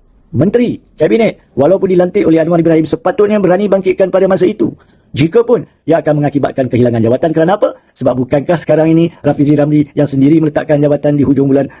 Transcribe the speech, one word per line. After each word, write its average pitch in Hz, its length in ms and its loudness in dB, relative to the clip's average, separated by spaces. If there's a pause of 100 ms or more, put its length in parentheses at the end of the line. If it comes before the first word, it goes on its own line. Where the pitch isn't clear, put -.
(300)
menteri, 202 480 -2 (160)
kabinet, 208 480 0 (160)
walaupun 185 320 0
dilantik 180 320 0
oleh 165 160 2
Anwar 165 240 0
Ibrahim, 160 240 0
sepatutnya 202 560 -2
berani 190 240 0
bangkitkan 185 480 0
pada 185 160 2
masa 185 160 0
itu. - 240 -2 (400)
Jika 165 320 0
pun, 226 240 0 (240)
ia 165 80 2
akan 151 240 -2
mengakibatkan 135 480 -2
kehilangan 117 320 0
jawatan. 131 320 0
Kerana 165 240 0
apa? - 240 -4 (160)
Sebab 131 160 -2
bukankah 139 480 -2
sekarang 156 320 2
ini 165 160 2 (160)
Rafizi 147 320 0
Ramli 147 400 0
yang 147 80 0
sendiri 143 320 2
meletakkan 151 400 -2
jawatan 147 400 0
di 143 80 2
hujung 139 240 0
bulan 139 160 0 (140)